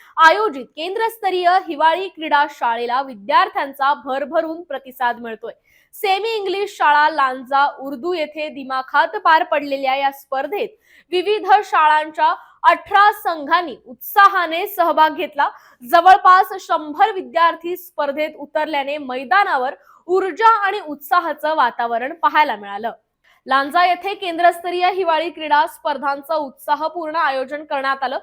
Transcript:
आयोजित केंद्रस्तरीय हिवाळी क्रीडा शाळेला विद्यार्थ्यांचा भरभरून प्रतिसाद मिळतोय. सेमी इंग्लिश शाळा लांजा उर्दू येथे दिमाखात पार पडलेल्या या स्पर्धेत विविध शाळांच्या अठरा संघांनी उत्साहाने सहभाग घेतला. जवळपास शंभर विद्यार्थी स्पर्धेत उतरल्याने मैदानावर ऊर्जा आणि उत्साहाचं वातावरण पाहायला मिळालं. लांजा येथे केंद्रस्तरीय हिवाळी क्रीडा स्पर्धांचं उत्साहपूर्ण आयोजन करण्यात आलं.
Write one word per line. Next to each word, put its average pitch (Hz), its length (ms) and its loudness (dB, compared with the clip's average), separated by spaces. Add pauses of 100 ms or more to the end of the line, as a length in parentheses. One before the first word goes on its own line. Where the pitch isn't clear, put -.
(180)
आयोजित 320 480 4
केंद्रस्तरीय 370 840 -2 (180)
हिवाळी 320 400 0
क्रीडा 294 420 0
शाळेला 240 520 -2
विद्यार्थ्यांचा 277 920 0
भरभरून 294 680 -4
प्रतिसाद 254 560 -6
मिळतोय. 226 320 -12 (420)
सेमी 392 360 -2
इंग्लिश 403 480 -4
शाळा 302 320 4
लांजा 277 680 -2
उर्दू 277 340 -6
येथे 302 360 -6
दिमाखात 262 580 -2
पार 330 360 2
पडलेल्या 277 520 -2
या 277 160 0
स्पर्धेत 277 580 -6 (420)
विविध 370 360 -2 (180)
शाळांच्या 311 680 2 (280)
अठरा 392 480 4
संघांनी 330 640 -2 (100)
उत्साहाने 359 840 -2
सहभाग 311 420 2
घेतला. 294 400 -4 (420)
जवळपास 370 560 6 (120)
शंभर 330 520 -2
विद्यार्थी 330 680 -2
स्पर्धेत 302 600 -4
उतरल्याने 294 600 -4
मैदानावर 277 760 0 (340)
ऊर्जा 381 580 4
आणि 392 220 -2
उत्साहाचं 311 680 -2
वातावरण 240 580 -2
पाहायला 302 420 2
मिळालं. 202 360 -8 (580)
लांजा 277 360 2
येथे 359 280 -2
केंद्रस्तरीय 359 760 0
हिवाळी 339 380 0
क्रीडा 302 380 0
स्पर्धांचं 285 680 -6
उत्साहपूर्ण 311 800 -6
आयोजन 285 480 -4
करण्यात 269 400 -4
आलं. 262 200 -4